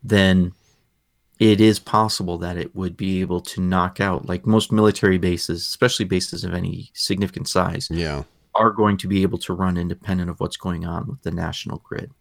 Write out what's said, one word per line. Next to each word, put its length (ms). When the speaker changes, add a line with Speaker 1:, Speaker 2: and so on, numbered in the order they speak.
Speaker 1:
then 500
it 200
is 200
possible 580
that 180
it 200
would 200
be 240
able 220
to 200
knock 380
out, 280
like, 180
most 260
military 460
bases, 440
especially 440
bases 380
of 100
any 400
significant 540
size, 420
Speaker 2:
Yeah. 340
Speaker 1:
are 160
going 280
to 100
be 160
able 160
to 140
run 220
independent 540
of 100
what's 180
going 280
on 220
with 160
the 80
national 480
grid. 420